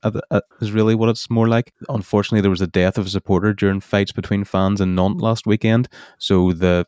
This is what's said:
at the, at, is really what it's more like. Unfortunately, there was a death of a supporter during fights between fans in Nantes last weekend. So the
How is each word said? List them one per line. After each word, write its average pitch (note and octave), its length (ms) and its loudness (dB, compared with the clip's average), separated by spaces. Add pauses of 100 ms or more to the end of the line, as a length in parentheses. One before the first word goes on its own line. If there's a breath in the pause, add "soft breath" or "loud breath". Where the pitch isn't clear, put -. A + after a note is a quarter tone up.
at A2 80 -2
the, G#2+ 180 -6
at, - 140 -2 (160)
is G#2 140 -6
really A2 200 2
what A2+ 140 2
it's - 220 -4
more A2+ 180 2
like. A#2 260 0 (140)
Unfortunately, G#2 540 0
there G2 100 2
was F2+ 80 -2
a F#2 80 0
death F2+ 300 0
of G2+ 80 -2
a F#2 40 -10
supporter G2 440 0
during G2 260 0
fights G2+ 320 -2
between G2+ 320 -4
fans F#2+ 380 0
in F#2 120 0
Nantes F2+ 280 0
last A2+ 240 -2
weekend. A2+ 420 0 (300 loud breath)
So F#2 340 2
the F2 360 0